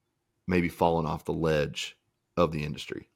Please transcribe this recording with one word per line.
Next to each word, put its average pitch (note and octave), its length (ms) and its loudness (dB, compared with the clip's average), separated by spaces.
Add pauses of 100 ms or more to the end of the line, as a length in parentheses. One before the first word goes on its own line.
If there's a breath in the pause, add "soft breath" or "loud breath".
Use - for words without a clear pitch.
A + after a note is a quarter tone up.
(460)
maybe F2+ 220 2
fallen E2 360 2
off D#2+ 220 -4
the D#2+ 60 -4
ledge D#2 640 0 (420)
of E2 140 4
the D2+ 120 -4
industry. - 520 -10